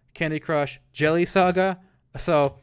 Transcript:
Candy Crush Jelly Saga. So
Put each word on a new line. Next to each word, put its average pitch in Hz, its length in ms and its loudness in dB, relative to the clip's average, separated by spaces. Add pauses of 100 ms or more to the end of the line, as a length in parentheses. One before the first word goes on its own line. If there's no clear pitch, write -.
(140)
Candy 156 280 -4
Crush 147 400 -4 (100)
Jelly 160 340 0
Saga. 185 540 0 (380)
So 147 460 0